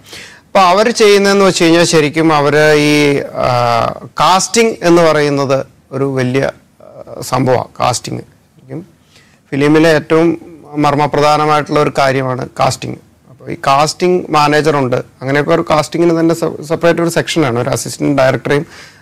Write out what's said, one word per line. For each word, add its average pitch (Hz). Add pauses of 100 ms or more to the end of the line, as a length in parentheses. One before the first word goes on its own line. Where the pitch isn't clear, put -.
(480)
അപ്പൊ -
അവർ 196
ചെയ്യുന്നതെന്ന് 202
വെച്ച് 180
കഴിഞ്ഞാൽ 170
ശരിക്കും 160
അവര് 151
ഈ, 147
ആ, - (720)
casting 165
എന്ന് 170
പറയുന്നത് 143 (260)
ഒരു 135
വലിയ, 135 (300)
ആ, -
സംഭവമാണ്. 127 (120)
casting 123
ശരിക്കും - (680)
ഫിലിമിലെ 151
ഏറ്റവും 160 (240)
മർമ്മപ്രധാനമായിട്ടുള്ള 147
ഒരു 143
കാര്യമാണ് 135 (100)
casting. 131 (320)
അപ്പോൾ 127
ഈ - (120)
casting 156
manager 147
ഉണ്ട്, 127
അങ്ങനെയൊക്കെ 143
ഒരു 165
കാസ്റ്റിങ്ങിന് 165
തന്നെ 165
സെ-, 160
സെപ്പറേറ്റ് 165
ഒരു 170
സെക്ഷനാണ്, 135
ഒരു 127
അസിസ്റ്റന്റ് 139
ഡയറക്ടറെയും 135 (360)